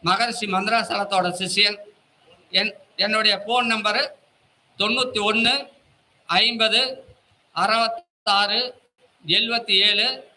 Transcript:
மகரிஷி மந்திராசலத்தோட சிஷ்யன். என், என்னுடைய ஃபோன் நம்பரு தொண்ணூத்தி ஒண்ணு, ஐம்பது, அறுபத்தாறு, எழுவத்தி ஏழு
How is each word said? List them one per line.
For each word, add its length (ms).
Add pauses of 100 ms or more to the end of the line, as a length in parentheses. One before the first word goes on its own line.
மகரிஷி 360 (100)
மந்திராசலத்தோட 720 (100)
சிஷ்யன். 400 (800)
என், 160 (300)
என்னுடைய 280 (100)
ஃபோன் 300
நம்பரு 300 (760)
தொண்ணூத்தி 400 (100)
ஒண்ணு, 240 (760)
ஐம்பது, 520 (720)
அறுபத்தாறு, 1040 (600)
எழுவத்தி 520 (140)
ஏழு 180 (300)